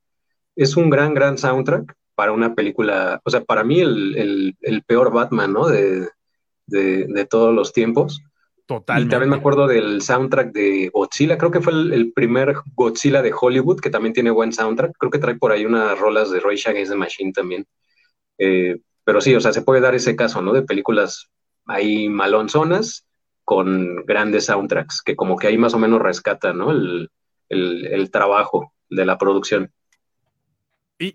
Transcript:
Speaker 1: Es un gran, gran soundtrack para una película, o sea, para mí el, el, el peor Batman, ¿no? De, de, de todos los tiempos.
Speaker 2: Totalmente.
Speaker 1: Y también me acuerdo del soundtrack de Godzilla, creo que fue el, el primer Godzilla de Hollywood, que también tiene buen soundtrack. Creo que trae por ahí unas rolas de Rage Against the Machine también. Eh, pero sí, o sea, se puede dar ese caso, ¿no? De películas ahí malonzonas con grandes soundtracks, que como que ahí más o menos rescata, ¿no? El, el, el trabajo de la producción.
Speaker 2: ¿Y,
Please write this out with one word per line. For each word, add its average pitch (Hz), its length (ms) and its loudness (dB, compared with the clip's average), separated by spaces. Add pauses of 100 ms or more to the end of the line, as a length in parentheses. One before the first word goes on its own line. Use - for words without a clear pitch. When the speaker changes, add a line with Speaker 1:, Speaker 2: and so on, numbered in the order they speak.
(560)
Speaker 1:
Es 143 180 0
un 165 140 4
gran, 151 240 2
gran 139 240 2
soundtrack 135 580 -2 (200)
para 104 180 0
una 113 220 0
película, 101 680 -2
o - 60 -6
sea, 117 160 0
para 107 200 0
mí 147 160 2
el, 107 360 0
el, 98 460 -2
el 107 200 -2
peor 120 300 2
Batman, 113 400 0
¿no? 139 160 0
De, 95 400 0 (600)
de, 95 380 0
de 101 200 -4
todos 113 280 2
los 101 200 0
tiempos. 120 480 0 (420)
Speaker 2:
Totalmente. 120 440 -4
Speaker 1:
Y - 20 -2
también 131 200 2
me 139 60 2
acuerdo 139 300 2
del 107 360 2
soundtrack 127 500 0
de 98 420 0
Godzilla, 104 420 0
creo 170 140 2
que 170 100 0
fue 170 120 0
el, 160 200 0
el 117 200 2
primer 127 420 2 (200)
Godzilla 135 460 2
de 113 180 0
Hollywood, 131 420 2
que - 100 -4
también 113 240 -2
tiene 120 160 2
buen 113 220 2
soundtrack. 113 440 -2
Creo 127 140 -2
que 120 80 0
trae 120 160 -2
por 117 160 0
ahí 107 160 2
unas 110 320 0
rolas 107 320 2
de 92 80 -2
Rage 101 320 -2
Against 101 220 -4
the 104 40 -4
Machine 95 360 -6
también. 92 340 -6 (720)
Eh, 92 400 2 (260)
pero 104 160 2
sí, 131 140 4
o 113 60 4
sea, 113 120 2
se 113 100 -2
puede 131 180 4
dar 127 160 2
ese 117 180 0
caso, 113 260 -2
¿no? 98 120 -2
De 131 100 2
películas 101 680 -2 (380)
ahí 107 420 -2
malonzonas 110 960 0 (400)
con 92 600 -2
grandes 104 400 0
soundtracks, 98 560 -4
que - 140 -4
como 92 200 -2
que 104 120 0
ahí 110 100 2
más 120 160 2
o 113 40 0
menos 113 220 2
rescata, 95 520 -4
¿no? 95 180 -4
El, 90 400 -4 (380)
el, 90 380 -4
el 95 260 -4
trabajo 101 600 0 (160)
de 92 160 -2
la 92 140 0
producción. 98 540 0 (1300)
Speaker 2:
¿Y, 185 160 -6